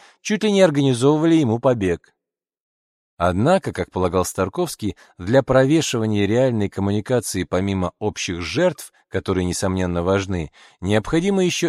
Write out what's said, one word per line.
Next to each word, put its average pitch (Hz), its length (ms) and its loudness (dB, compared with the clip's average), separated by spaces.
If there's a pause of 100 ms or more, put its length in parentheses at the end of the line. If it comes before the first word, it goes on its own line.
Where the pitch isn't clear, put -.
(220)
чуть 208 200 -2
ли 214 80 2
не 196 100 4
организовывали 147 760 4
ему 120 240 2
побег. 101 540 -2 (1000)
Однако, 104 560 0
как - 180 -6
полагал 92 340 0
Старковский, 98 720 -4 (220)
для 113 240 2
провешивания 127 840 2
реальной 113 420 0
коммуникации 101 760 -2
помимо 92 560 -2
общих 90 420 -6
жертв, 135 500 -2 (160)
которые, 92 360 -2
несомненно, 90 580 -2
важны, 92 480 -2 (300)
необходимы 165 640 0
ещё 170 240 -2